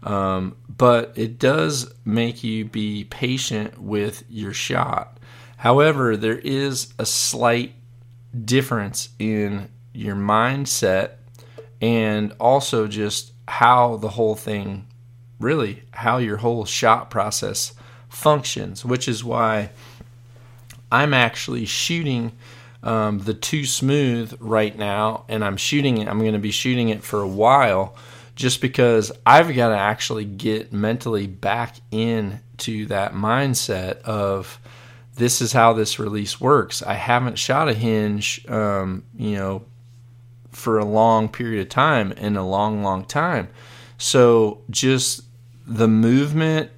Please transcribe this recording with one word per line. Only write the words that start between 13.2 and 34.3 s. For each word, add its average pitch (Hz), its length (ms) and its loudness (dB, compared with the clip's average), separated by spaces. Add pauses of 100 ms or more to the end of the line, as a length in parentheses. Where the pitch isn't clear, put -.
how 120 480 6
the 107 120 -6
whole 107 280 0
thing, 101 500 -8 (540)
really, 123 500 -2
how 117 260 0
your 110 220 -2
whole 117 260 -2
shot 117 460 2
process 104 640 -4 (340)
functions, 123 720 -2
which 127 260 -2
is 113 140 -4
why 113 460 0 (1200)
I'm 143 220 2
actually 120 540 0
shooting, 131 640 -4 (500)
um, 107 360 0
the 104 160 -2
Too 147 320 -4
Smooth 127 720 0
right 107 340 0
now, 107 540 -2
and 110 160 -2
I'm 98 140 -2
shooting 139 400 0
it, 104 100 -4
I'm 107 160 0
gonna 107 140 0
be 104 120 -4
shooting 123 380 0
it 104 140 -4
for - 180 -4
a 98 80 -2
while, 101 680 4 (420)
just 127 260 -2
because 117 500 4 (140)
I've 151 280 8
gotta 117 220 2
actually 107 480 -2
get 107 480 -4
mentally 107 540 -2
back 104 500 -4 (140)
into 110 960 -4
that 101 260 -2
mindset 107 880 -2
of, 98 580 -4 (560)